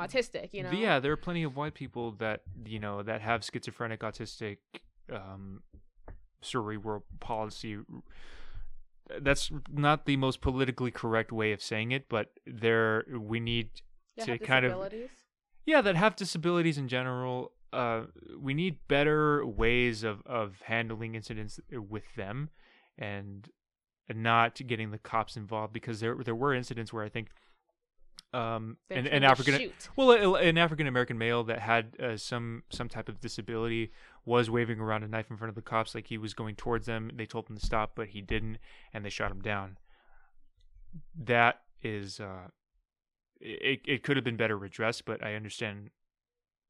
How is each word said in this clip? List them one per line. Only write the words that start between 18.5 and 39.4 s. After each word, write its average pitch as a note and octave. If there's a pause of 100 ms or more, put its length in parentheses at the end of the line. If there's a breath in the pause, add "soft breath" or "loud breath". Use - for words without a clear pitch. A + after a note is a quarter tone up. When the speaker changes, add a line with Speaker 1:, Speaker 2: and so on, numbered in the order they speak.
Speaker 2:
need E3
better D3
ways A#2
of, G#2+
of G#2+
handling A2+
incidents G#2+ (120)
with G#2+ (120)
them A#2 (480 soft breath)
and, G2+ (580)
and A2
not A#2 (120)
getting A2
the G#2+
cops -
involved, G#2+
because A2+
there, A2+
there A#2
were C3+
incidents A#2
where G#2+
I G#2+
think, A2 (1040 soft breath)
um, A2+ (120)
Speaker 1:
They're -
Speaker 2:
an, B2
Speaker 1:
trying D3
Speaker 2:
an C#3
Speaker 1:
to C#3
Speaker 2:
African, C3
Speaker 1:
shoot. -
Speaker 2:
well, C4
a, G#3
an E3
African D#3+
American B2
male A#2
that A#2
had, A2+
uh, A#2
some, A#2
some A#2+
type A2
of A#2
disability A2+ (340 loud breath)
was A#2
waving A#2
around A2
a G#2+
knife A2
in A2
front A2+
of G2+
the A2
cops, A2+
like A2+
he A2+
was G#2+
going A2
towards A#2
them. A2+
They A2+
told A2+
him G#2+
to -
stop, G#2+
but A2+
he G#2
didn't, G#2+ (360 loud breath)
and G#2
they G2+
shot G2+
him G#2